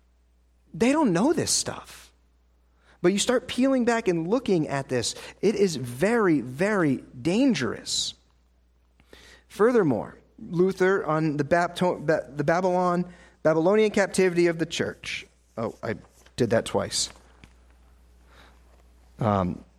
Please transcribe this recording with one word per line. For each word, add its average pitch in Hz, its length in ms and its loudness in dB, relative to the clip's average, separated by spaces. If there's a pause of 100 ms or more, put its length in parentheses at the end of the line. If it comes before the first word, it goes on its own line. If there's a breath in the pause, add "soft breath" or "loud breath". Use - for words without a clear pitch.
(720)
they 226 200 2
don't 294 180 2
know 214 220 2
this 202 180 -2
stuff. - 600 -8 (880 soft breath)
But 175 100 4
you 202 80 0
start 240 300 0
peeling 262 340 2
back 233 240 -2
and 170 180 0
looking 190 440 0
at 139 180 -4
this, 123 280 -4 (260 loud breath)
it 196 140 2
is 196 200 2
very, 156 640 0
very 147 640 0 (180)
dangerous. 160 920 -2 (1400 loud breath)
Furthermore, 196 680 2 (220)
Luther 185 680 0
on 156 300 0
the 147 80 0
Bapto-, 170 640 0
Ba-, 156 280 0
the 143 120 -4
Babylon, 180 580 0 (400 loud breath)
Babylonian 185 480 2
captivity 185 560 2
of 165 120 -2
the 165 60 -2
church. - 600 -8 (300)
Oh, 113 260 -6
I 113 120 -6 (400)
did 120 160 0
that 113 140 2
twice. - 440 -4 (2000 soft breath)
Um, 98 440 0 (160)